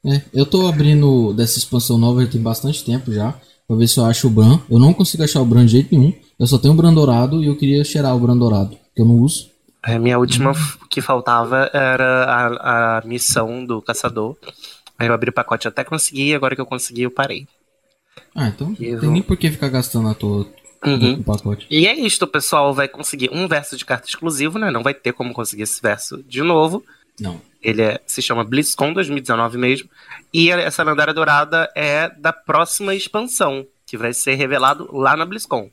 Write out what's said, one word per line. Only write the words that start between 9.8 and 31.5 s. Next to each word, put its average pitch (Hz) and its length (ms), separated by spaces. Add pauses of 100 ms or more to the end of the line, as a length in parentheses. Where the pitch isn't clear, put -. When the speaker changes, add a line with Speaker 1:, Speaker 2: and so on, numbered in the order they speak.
Speaker 2:
É, 117 140
minha 123 200
última 127 320
Speaker 1:
Hum. 151 40
Speaker 2:
f-, 151 220 (120)
que 135 120
faltava 123 720
era 127 520
a, 120 760
a - 60
missão 120 600
do 117 160
caçador. 117 540 (600)
Aí 117 100
eu 117 60
abri 117 160
o - 40
pacote, 117 340
até 127 160
consegui, 147 500
agora 131 220
que 135 60
eu 127 40
consegui, 123 380
eu 123 80
parei. 139 360 (880)
Speaker 1:
Ah, 131 120
então 139 220
não 214 100
Speaker 2:
E 117 100
eu 117 100
Speaker 1:
tem 151 100
nem 165 120
por - 160
que 165 140
ficar 139 180
gastando 120 400
à 107 40
toa 101 340 (380)
Speaker 2:
Uhum. 127 300
Speaker 1:
com 156 60
o - 20
pacote. 104 480
Speaker 2:
E 160 160
é 254 100
isto, 208 300
pessoal. 143 460
Vai 135 160
conseguir 139 420
um 175 160
verso 143 300
de - 80
carta 123 220
exclusivo, 160 520
né? 208 100
Não 117 140
vai 139 100
ter 123 200
como 120 200
conseguir 107 300
esse - 180
verso - 460
de 127 160
novo. 165 400 (360)
Speaker 1:
Não. 87 200 (220)
Speaker 2:
Ele 110 200
é, 107 240
se - 160
chama 117 220
BlizzCon 143 480
dois 175 160
mil 143 120
e - 20
dezenove 117 360
mesmo. 127 320 (440)
E 165 180
a, 175 80
essa 165 240
lendária 151 300
dourada 151 600